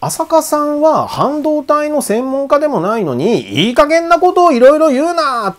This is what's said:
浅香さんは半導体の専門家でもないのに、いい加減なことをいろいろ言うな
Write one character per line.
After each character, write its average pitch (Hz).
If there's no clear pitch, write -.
浅 -
香 320
さ 294
ん 294
は 294
半 214
導 302
体 302
の 302
専 240
門 277
家 285
で -
も 240
な 208
い 214
の 139
に、 135
い 240
い -
加 294
減 330
な 339
こ 359
と 359
を 330
い 240
ろ 262
い 311
ろ 311
言 294
う 349
な 247